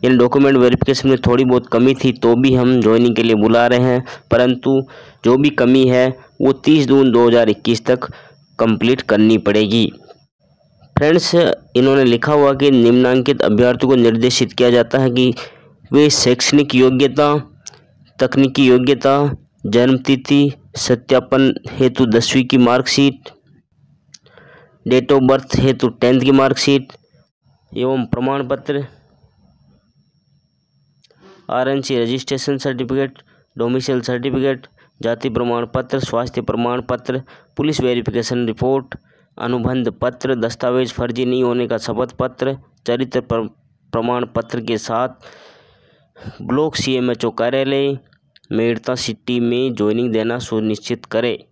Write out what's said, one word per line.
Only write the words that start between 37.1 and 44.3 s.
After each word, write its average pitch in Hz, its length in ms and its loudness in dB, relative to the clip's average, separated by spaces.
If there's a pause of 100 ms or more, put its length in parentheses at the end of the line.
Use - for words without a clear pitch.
पुलिस 151 240 -4
verification 120 680 -4
report, 131 480 -4 (420)
अनुबंध 123 520 -4
पत्र, 123 460 -4
दस्तावेज 123 560 -4
फर्जी 123 340 -6
नहीं 127 180 -2
होने 123 240 -2
का 113 100 -4
शपथ 117 340 -6
पत्र, 131 460 -6 (300)
चरित्र 127 340 -4
प्र-, 113 280 -6 (420)
प्रमाण 120 340 -4
पत्र 117 360 -8